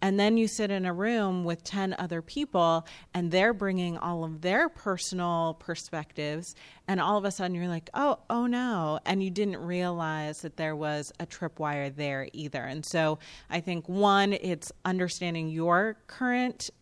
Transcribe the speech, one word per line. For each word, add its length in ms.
And 180
then 180
you 120
sit 240
in 140
a 60
room 520
with 180
ten 380
other 200
people, 640
and 160
they're 240
bringing 420
all 280
of 160
their 320
personal 880
perspectives. 920
And 100
all 180
of 80
a 60
sudden 240
you're 140
like, 260
"Oh, 240
oh 180
no." 600
And 160
you 80
didn't 220
realize 880
that 160
there 180
was 460
a 60
tripwire 680
there 380
either. 300
And 240
so 320
I 100
think, 260
one, 460
it's 400
understanding 640
your 580
current 640